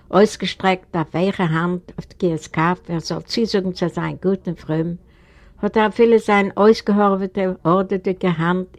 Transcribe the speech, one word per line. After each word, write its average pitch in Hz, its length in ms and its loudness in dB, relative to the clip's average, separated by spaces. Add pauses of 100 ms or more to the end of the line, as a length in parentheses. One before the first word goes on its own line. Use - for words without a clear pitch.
ausgestreckt, 190 880 0
auf 160 160 -4
weiche 185 380 0
Hand, 175 460 -4
auf - 100 -14
die - 100 -20
Kieskaf, 170 720 -2
er 170 120 -4
soll 160 240 -8
zusagen 196 500 -2
zu 175 140 -2
sein, 160 320 -6
gut 190 260 -2
und 170 140 -8
fromm, 165 380 -4 (600)
hat 202 180 -2
er 214 140 4
viele 226 280 4
seine 202 380 0
ausgehorvete, 196 1080 2
ordentliche 185 760 0
Hand 180 300 -2 (100)